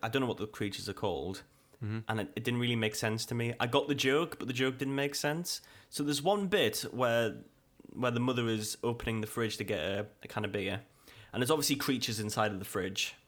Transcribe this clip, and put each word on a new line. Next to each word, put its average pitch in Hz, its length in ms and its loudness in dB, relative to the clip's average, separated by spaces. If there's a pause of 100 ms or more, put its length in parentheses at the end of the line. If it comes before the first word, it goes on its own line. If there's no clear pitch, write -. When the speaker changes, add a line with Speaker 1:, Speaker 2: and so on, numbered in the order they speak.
Speaker 1:
I 113 80 -2
don't 135 100 2
know 127 80 2
what 110 80 -2
the 104 100 -4
creatures 98 420 -4
are 98 60 -2
called, 87 480 -2 (400)
Speaker 2:
Mm-hmm. 110 260 -4
Speaker 1:
and 110 120 0
it, 101 160 -4
it 117 80 -6
didn't 120 160 0
really 120 160 2
make 110 180 2
sense 113 320 -2
to - 80 -6
me. 117 240 -2
I 123 80 0
got 139 220 4
the 147 60 0
joke, 139 440 2
but 117 100 -6
the 127 60 -4
joke 127 240 0
didn't 139 180 -2
make 143 180 0
sense. 156 460 -2 (300)
So - 120 -2
there's 143 200 2
one 196 260 4
bit 170 320 4 (120)
where, 117 440 4 (560)
where 123 180 0
the 117 100 0
mother 120 280 2
is 110 340 0
opening 117 400 0
the 107 60 -2
fridge 113 300 -2
to 110 60 -4
get 101 140 -2
a, 98 280 0 (180)
a - 40 -12
can 107 160 -4
of 98 80 -4
beer, 98 280 -2 (520)
and - 80 -2
there's 123 120 4
obviously 147 240 2
creatures 123 440 0
inside 107 320 0
of 98 60 -4
the 95 60 -8
fridge. 95 500 -4 (140)